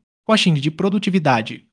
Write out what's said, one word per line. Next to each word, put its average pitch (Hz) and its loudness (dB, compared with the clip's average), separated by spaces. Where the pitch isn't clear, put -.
Coaching 208 2
de 143 0
produtividade. 160 -2